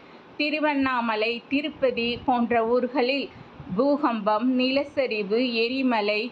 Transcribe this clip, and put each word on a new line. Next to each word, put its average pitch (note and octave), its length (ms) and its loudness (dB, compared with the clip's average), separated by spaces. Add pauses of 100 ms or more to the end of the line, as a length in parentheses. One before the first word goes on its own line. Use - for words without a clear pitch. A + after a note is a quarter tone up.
(380)
திருவண்ணாமலை, C4+ 960 0 (160)
திருப்பதி C4+ 580 0 (180)
போன்ற A#3+ 280 2 (140)
ஊர்களில் B3 600 0 (480)
பூகம்பம், A#3 720 2 (120)
நிலச்சரிவு, B3+ 800 0 (140)
எரிமலை, A3+ 680 0 (100)